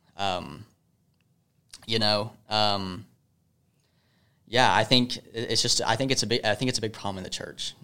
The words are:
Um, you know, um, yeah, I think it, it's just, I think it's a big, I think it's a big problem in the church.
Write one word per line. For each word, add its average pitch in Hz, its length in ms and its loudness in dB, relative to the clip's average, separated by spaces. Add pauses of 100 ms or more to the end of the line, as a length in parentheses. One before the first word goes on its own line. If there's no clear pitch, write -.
(180)
Um, 90 480 -4 (1200)
you 110 120 0
know, 107 320 0 (180)
um, 101 560 0 (1400)
yeah, 113 260 4
I 107 100 4
think 123 340 4
it, - 60 -16 (100)
it's 113 280 -2
just, 120 200 2
I 113 140 2
think 135 160 0
it's 127 120 0
a 110 40 -4
big, 117 160 0
I 107 120 2
think 127 140 -2
it's 123 100 0
a - 20 -10
big 110 100 -4
problem 98 280 -8
in 92 40 -10
the 90 60 -12
church. - 540 -10